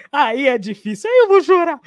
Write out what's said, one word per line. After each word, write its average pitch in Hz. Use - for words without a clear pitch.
Aí 269
é 247
difícil. 208
Aí 508
eu 403
vou 392
chorar. 339